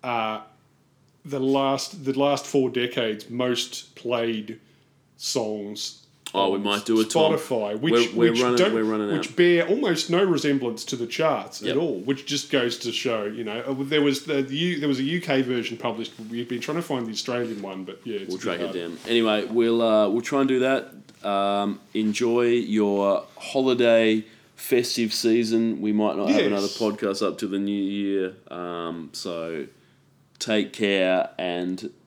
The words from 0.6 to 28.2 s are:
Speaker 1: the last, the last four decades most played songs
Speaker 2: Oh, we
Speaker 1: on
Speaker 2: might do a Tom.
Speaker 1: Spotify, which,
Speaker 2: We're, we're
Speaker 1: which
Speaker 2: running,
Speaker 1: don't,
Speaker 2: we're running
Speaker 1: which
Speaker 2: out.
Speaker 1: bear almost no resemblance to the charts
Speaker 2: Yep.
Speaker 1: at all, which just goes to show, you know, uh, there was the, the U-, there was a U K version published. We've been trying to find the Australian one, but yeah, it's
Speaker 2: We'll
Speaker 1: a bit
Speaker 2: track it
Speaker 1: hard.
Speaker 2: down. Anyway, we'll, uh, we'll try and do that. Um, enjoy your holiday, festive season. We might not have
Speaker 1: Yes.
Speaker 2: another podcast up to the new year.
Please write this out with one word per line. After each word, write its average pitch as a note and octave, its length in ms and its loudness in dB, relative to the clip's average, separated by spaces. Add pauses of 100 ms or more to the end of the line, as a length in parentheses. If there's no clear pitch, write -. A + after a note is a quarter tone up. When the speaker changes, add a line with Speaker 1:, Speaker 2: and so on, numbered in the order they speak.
Speaker 1:
the C#3 160 -6
last, C3+ 640 0
the C3 140 -2
last C#3 280 2
four C3 220 2
decades A#2+ 640 -2
most B2 640 -4
played A#2 640 -4 (600)
songs G#2+ 840 -6 (320)
Speaker 2:
Oh, G2 160 4
we G2 80 2
Speaker 1:
on G2+ 60 -4
Speaker 2:
might G#2 200 0
do A2+ 160 4
a G#2+ 40 4
Tom. D#3 280 4
Speaker 1:
Spotify, G#2+ 480 -2
which, A#2+ 320 4
Speaker 2:
We're, - 20 -12 (120)
we're A#2 60 8
Speaker 1:
which A#2+ 100 2
Speaker 2:
running, B2 160 4
Speaker 1:
don't, - 160 4
Speaker 2:
we're A2 100 2
running G#2 320 0
Speaker 1:
which - 140 -2
Speaker 2:
out. - 60 -10
Speaker 1:
bear F3 320 6
almost G3 420 0
no F3 120 4
resemblance C#3 640 0
to C3+ 100 -6
the A#2+ 100 -4
charts B2+ 560 -2
Speaker 2:
Yep. G2+ 140 -4
Speaker 1:
at C#3+ 40 2
all, C3+ 200 -2
which C3 260 -4
just C#3 240 -6
goes A#2+ 300 0
to A#2 120 -4
show, A2 320 -2
you A2+ 200 -6
know, A2 160 -6
uh, C3 180 -4
there C#3+ 240 0
was C3+ 220 2
the, C#3+ 180 0
the C3+ 140 -4
U-, E3 240 -2
there D3 80 -2
was C3+ 100 0
a C3+ 60 -2
U E3+ 160 -2
K C#3 200 0
version A#2+ 380 -2
published. A2+ 340 -6 (160)
We've A#2 200 -6
been B2 120 -6
trying D3+ 160 -6
to F3 60 -4
find C3 240 -4
the A2 60 -8
Australian A2+ 500 -6
one, F#2+ 220 -10
but F#2 200 -14
yeah, A2+ 140 -6
it's F#2+ 100 -10
Speaker 2:
We'll F#2 80 -6
Speaker 1:
a - 20 -8
bit - 40 -10
Speaker 2:
track F2+ 180 -2
it - 40 -2
Speaker 1:
hard. F#2+ 100 -6
Speaker 2:
down. E2+ 240 -6 (100)
Anyway, A2 380 2
we'll, A#2 340 2
uh, G#2+ 300 4
we'll A#2 100 2
try C#3 200 0
and C3+ 80 2
do C3 120 2
that. C3 320 0 (340)
Um, G2+ 540 0 (140)
enjoy A#2 540 2
your G2+ 760 2 (140)
holiday, A#2 840 4 (320)
festive A#2+ 580 0
season. A2+ 680 2
We G#2 120 0
might G#2 240 2
not G2 120 0
have - 120 4
Speaker 1:
Yes. - 80 2
Speaker 2:
another G2+ 180 0
podcast G#2 600 -2
up E2+ 120 -4
to A2 80 -6
the G2 140 -2
new G2+ 120 -2 (100)
year. G2 520 -2 (160)